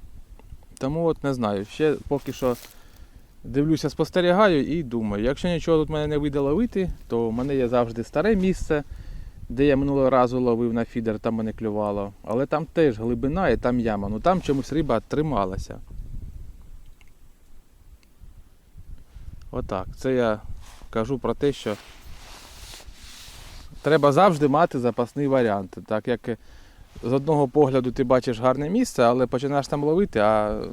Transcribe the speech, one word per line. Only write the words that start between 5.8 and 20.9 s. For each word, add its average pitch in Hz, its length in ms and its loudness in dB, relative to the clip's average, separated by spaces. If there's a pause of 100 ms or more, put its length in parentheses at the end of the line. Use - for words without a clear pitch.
мене 151 180 -2
не 147 100 0
вийде 143 220 -2
ловити, 170 520 0 (160)
то 117 220 0
в 110 40 -2
мене 135 220 -2
є 127 120 2
завжди 117 360 0
старе 202 320 0
місце, 180 480 0 (640)
де 123 160 2
я 143 100 6
минулого 139 340 2
разу 127 300 4
ловив 120 340 2
на 113 120 0
фідер, 110 340 -4
там 113 160 -2
мене 110 180 -4
клювало. 104 600 -4 (100)
Але 123 220 -2
там 156 200 -2
теж 143 340 2
глибина 131 500 0
і 113 80 4
там 123 220 0
яма. 104 300 0
Ну 107 100 -4
там 175 220 2
чомусь 139 320 -2
риба 139 260 2
трималася. 107 800 -2 (3750)
Отак. 101 440 -6
Це 131 180 -2
я 117 280 0 (480)
кажу 117 300 -2